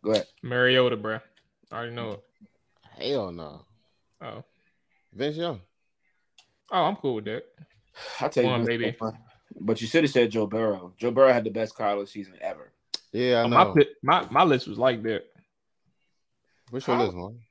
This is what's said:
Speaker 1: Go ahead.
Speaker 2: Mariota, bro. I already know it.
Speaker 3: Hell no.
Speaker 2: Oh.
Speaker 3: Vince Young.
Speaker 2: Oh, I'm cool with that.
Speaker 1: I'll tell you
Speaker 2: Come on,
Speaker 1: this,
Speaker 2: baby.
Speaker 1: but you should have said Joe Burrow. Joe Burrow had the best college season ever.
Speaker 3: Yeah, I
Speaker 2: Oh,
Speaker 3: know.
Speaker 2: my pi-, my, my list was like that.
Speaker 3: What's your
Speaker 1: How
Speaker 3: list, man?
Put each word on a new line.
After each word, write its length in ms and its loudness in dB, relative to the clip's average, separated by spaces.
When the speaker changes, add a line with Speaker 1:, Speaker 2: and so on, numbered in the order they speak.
Speaker 1:
Go 100 -2
ahead. 140 0
Speaker 2:
Mariota, 540 2
bro. 220 -6
I 40 -12
already 180 -10
know 180 -8
it. 100 -14
Speaker 3:
Hell 220 -4
no. 300 -14
Speaker 2:
Oh. 220 -14
Speaker 3:
Vince 240 -6
Young. 240 -6
Speaker 2:
Oh, 140 2
I'm 120 0
cool 200 -4
with 100 -8
that. 180 -8
Speaker 1:
I'll 100 -2
tell 140 0
you 60 4
Speaker 2:
Come 40 0
on, 60 0
Speaker 1:
this, 80 0
Speaker 2:
baby. 280 -2
Speaker 1:
but 200 -2
you 60 -6
should 180 4
have 80 2
said 180 4
Joe 160 -2
Burrow. 500 -4
Joe 140 -2
Burrow 220 6
had 120 2
the 60 -4
best 240 -6
college 360 -2
season 300 -14
ever. 320 -10
Speaker 3:
Yeah, 300 2
I 20 4
Speaker 2:
Oh, 40 2
Speaker 3:
know. 80 4
Speaker 2:
my 260 6
pi-, 80 4
my, 280 2
my 140 4
list 240 2
was 100 -10
like 260 2
that. 200 -2
Speaker 3:
What's 160 -8
your 100 2
Speaker 1:
How 80 2
Speaker 3:
list, 120 -2
man? 220 -10